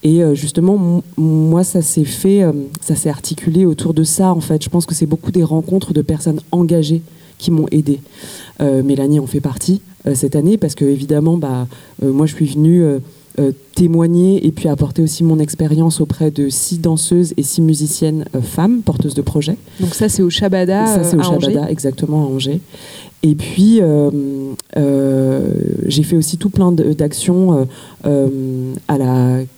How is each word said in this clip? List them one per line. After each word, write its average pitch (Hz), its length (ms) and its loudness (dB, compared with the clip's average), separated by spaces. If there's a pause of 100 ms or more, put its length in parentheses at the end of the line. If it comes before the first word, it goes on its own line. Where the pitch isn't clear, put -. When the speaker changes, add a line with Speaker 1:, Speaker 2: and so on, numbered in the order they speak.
Speaker 1:
Et, 165 200 4
euh, 151 100 2
justement, 165 420 0
m-, 175 260 0 (200)
moi, 160 400 2
ça 185 200 0
s'est 156 240 0
fait, 196 360 2
euh, 165 100 2 (280)
ça 160 160 -2
s'est 160 140 -2
articulé 165 560 0
autour 160 260 0
de 156 100 2
ça, 185 300 2
en 175 80 0
fait. 156 240 -2
Je - 60 -8
pense 175 160 0
que 170 80 -6
c'est 165 100 0
beaucoup 156 260 -4
des 180 140 2
rencontres 160 480 -2
de 151 80 2
personnes 151 400 -2 (120)
engagées 165 500 0 (340)
qui - 140 -4
m'ont 156 200 2
aidée. 143 300 0 (640)
Euh, 135 200 2
Mélanie 139 380 0
en 135 60 -6
fait 143 140 -4
partie, 143 400 -2 (260)
euh, 143 80 0
cette 135 200 -2
année, 165 220 2
parce 160 180 -2
que, - 100 -2
évidemment, 147 520 2
bah, 131 300 -4 (360)
euh, 135 100 0
moi, 147 140 2
je 151 80 -2
suis 156 120 -2
venue, 156 360 4
euh, 147 160 2 (400)
euh, 139 140 0 (220)
témoigner 175 720 2
et 165 60 4
puis - 160 -2
apporter 151 340 0
aussi 160 220 0
mon 160 140 4
expérience 156 600 0
auprès 156 300 0
de 143 180 -2
six 151 300 -4
danseuses 165 580 0
et 147 60 -2
six - 180 -2
musiciennes, 156 640 0 (100)
euh, 135 60 -2
femmes 214 420 0
porteuses 156 320 -2
de 143 80 -2
projets. 147 340 -2 (240)
Speaker 2:
Donc 180 140 -4
ça, 214 140 0
c'est 196 140 0
au 175 80 2
Shabada, 190 560 0
Speaker 1:
Ça, 202 180 2
c'est 175 120 0
Speaker 2:
euh, 156 40 4
Speaker 1:
au - 20 0
Speaker 2:
à 135 80 -2
Angers. - 220 0
Speaker 1:
Shabada, 147 180 -2
exactement, 147 540 -2
à - 20 -2
Angers. 135 340 -4 (640)
Et 151 140 4
puis, 208 440 2
euh, 147 300 2 (680)
euh, 135 720 0 (380)
j'ai 151 160 0
fait 165 140 0
aussi 160 220 -2
tout 202 120 -2
plein 185 220 2
de, 160 200 2
d'actions, 175 600 0
euh, 135 100 2 (420)
euh, 131 680 -2 (160)
à 143 100 0
la 127 400 2 (180)